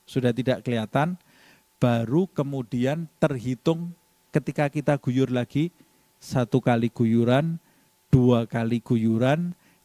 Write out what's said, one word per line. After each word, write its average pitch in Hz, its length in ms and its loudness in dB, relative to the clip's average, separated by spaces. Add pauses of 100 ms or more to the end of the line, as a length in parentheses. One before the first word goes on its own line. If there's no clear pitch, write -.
sudah 123 240 0
tidak 120 320 -2
kelihatan, 131 560 -2 (640)
baru 120 480 0
kemudian 139 880 -4
terhitung 151 720 -2 (420)
ketika 147 400 -2
kita 147 240 -2
guyur 131 320 0
lagi, 127 400 -2 (540)
satu 123 400 0
kali 117 260 2
guyuran, 123 680 2 (500)
dua 123 400 4
kali 117 320 -2
guyuran, 123 720 0 (320)